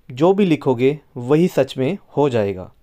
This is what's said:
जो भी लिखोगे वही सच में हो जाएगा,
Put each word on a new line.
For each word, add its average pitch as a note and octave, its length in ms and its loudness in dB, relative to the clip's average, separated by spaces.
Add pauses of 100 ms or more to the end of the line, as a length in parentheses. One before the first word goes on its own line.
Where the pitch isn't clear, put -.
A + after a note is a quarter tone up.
(120)
जो D#3+ 220 2
भी G3 120 2
लिखोगे C#3+ 540 0 (180)
वही D3 300 2
सच C3+ 300 -2
में C#3 200 -2 (200)
हो C#3+ 120 2
जाएगा, G2+ 540 -4